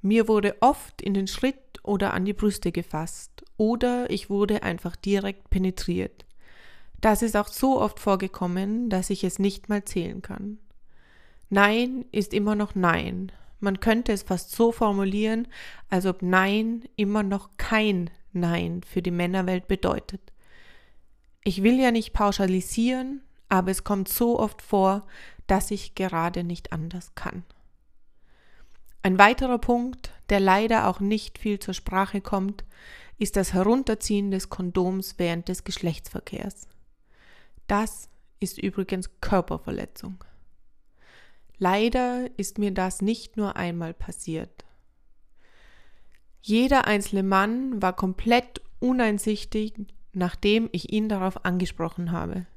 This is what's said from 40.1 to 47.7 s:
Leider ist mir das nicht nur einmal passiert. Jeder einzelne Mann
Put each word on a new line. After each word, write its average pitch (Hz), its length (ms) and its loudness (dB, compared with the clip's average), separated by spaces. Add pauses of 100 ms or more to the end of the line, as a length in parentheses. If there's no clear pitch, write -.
Leider 247 760 2
ist - 200 -6
mir 202 140 0
das 185 300 -2
nicht 214 340 -2
nur 208 220 -2
einmal 170 360 -4
passiert. - 720 -8 (1800)
Jeder 254 440 4
einzelne 202 360 0
Mann 208 600 2